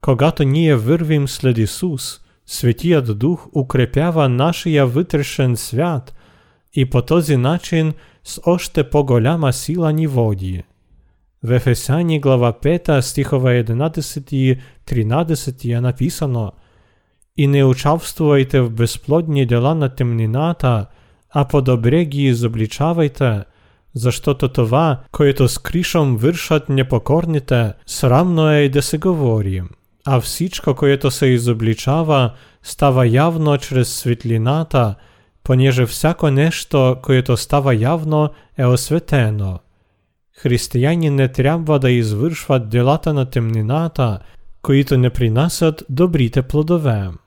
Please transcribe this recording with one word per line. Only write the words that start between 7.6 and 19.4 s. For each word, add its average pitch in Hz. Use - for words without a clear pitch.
с -
още 170
по-голяма 135
сила 160
ни 156
води. 101
В 120
Ефесяни 143
глава 127
пета, 151
стихове 127
единадесети 139
и 131
тринадесети 127
е 120
написано: 127
И 147
не 139
участвувайте 143
в 120
безплодни 139